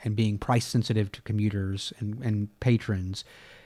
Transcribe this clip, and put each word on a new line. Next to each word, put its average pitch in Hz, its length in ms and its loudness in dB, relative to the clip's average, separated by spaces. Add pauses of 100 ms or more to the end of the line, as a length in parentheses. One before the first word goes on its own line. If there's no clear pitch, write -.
and 107 120 -2
being 107 220 2
price 117 280 2
sensitive 110 460 0
to - 100 -14
commuters 101 760 -2
and, 107 240 -6
and 107 380 -2
patrons, 98 640 0 (420)